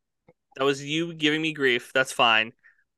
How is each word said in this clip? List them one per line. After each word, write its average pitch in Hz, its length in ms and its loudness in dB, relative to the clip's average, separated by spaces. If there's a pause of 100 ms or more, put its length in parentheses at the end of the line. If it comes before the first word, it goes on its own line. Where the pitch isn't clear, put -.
(560)
that 135 80 -4
was 139 200 0
you 160 300 -4
giving 156 280 0
me 160 120 -4
grief. 131 400 0
That's 131 180 0
fine. 113 420 2 (440)